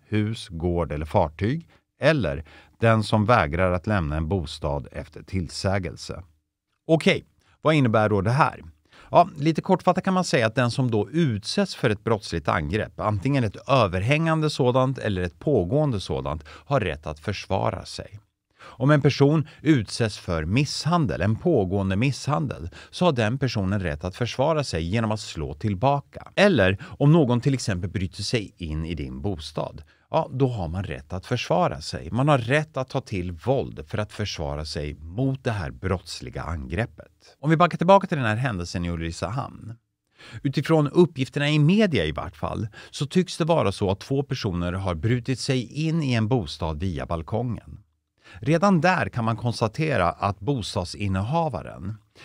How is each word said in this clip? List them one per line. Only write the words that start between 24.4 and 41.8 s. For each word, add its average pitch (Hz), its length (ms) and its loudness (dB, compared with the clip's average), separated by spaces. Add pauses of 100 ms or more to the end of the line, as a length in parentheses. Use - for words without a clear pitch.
sig 82 200 -4
genom 107 280 0
att 107 80 -2
slå 76 340 -8
tillbaka. 120 840 -2
Eller 165 480 4
om - 280 4
någon 123 300 6
till 139 120 0
exempel 95 360 -2
bryter 92 340 -4
sig 107 340 -4
in 80 280 -4
i 82 100 -6
din 69 260 -8
bostad, 80 600 -8 (260)
ja, 160 240 0
då 131 140 2
har 107 200 -4
man 87 160 -4
rätt 69 300 -8
att 95 120 -8
försvara 151 560 0
sig. - 300 -10
Man 127 160 0
har 147 100 6
rätt 135 400 -2
att 131 120 -4
ta 135 120 -4
till 90 300 -6
våld 82 560 -4
för 110 100 -6
att 107 160 -6
försvara 78 520 -6
sig 76 300 -6
mot 104 480 -4
det 123 80 -2
här 87 200 -6
brottsliga 64 720 -6
angreppet. 85 960 -8
Om 147 100 -2
vi 160 80 6
backar 175 200 2
tillbaka 196 300 4
till 156 100 -4
den 127 100 0
här 107 80 2
händelsen 95 500 -4
i 87 40 -2
Ulricehamn. 85 840 -6 (720)
Utifrån 147 440 2
uppgifterna 143 600 2
i 151 100 4
media 160 460 4